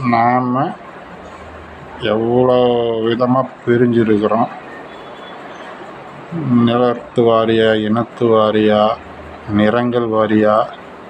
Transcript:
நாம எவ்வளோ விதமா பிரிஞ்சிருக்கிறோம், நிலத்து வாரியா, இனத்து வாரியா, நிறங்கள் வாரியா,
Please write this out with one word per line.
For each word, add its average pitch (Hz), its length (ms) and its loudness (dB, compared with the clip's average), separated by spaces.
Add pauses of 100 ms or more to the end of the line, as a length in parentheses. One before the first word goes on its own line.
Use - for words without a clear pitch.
(160)
நாம 123 500 2 (1500)
எவ்வளோ 123 460 4 (500)
விதமா 123 340 2 (220)
பிரிஞ்சிருக்கிறோம், 117 840 2 (2250)
நிலத்து 120 640 0
வாரியா, 113 400 4 (180)
இனத்து 110 460 -2
வாரியா, 107 500 4 (800)
நிறங்கள் 120 520 2
வாரியா, 107 440 2 (540)